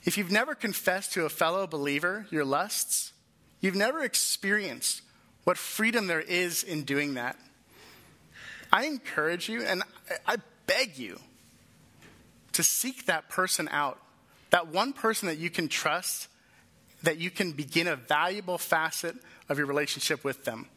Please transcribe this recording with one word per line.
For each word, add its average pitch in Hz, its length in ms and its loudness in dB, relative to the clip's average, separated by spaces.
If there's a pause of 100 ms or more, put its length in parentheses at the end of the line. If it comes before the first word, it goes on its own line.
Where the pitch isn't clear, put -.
If 175 140 2
you've 185 140 -2
never 262 220 2
confessed 196 580 0
to 170 120 0
a 151 40 0
fellow 180 380 2
believer 160 640 0
your 151 140 2
lusts, - 680 0 (480)
you've 185 160 2
never 262 260 2
experienced - 960 0 (440)
what 175 120 4
freedom 220 500 0
there 165 140 2
is 175 440 0
in 156 180 -4
doing 139 320 0
that. 123 240 -4 (1300)
I 233 140 4
encourage 175 600 -2
you, 233 140 -4
and 185 200 0 (440)
I, 214 80 2
I - 20 0 (300)
beg 190 320 0
you, 101 220 -10 (1300)
to 175 100 2
seek - 440 0
that 165 220 0
person 180 420 0
out, 143 280 0 (520)
that 170 180 6
one 202 240 0
person 214 360 0
that 156 100 -2
you 170 120 -4
can 165 180 -2
trust, - 600 -2 (720)
that 165 160 2
you 175 120 -2
can 180 220 -2
begin 151 340 0
a 160 100 0
valuable 175 640 0
facet 160 580 0 (320)
of 143 80 0
your 147 100 0
relationship 143 580 -2
with 135 200 -4
them. 113 320 -6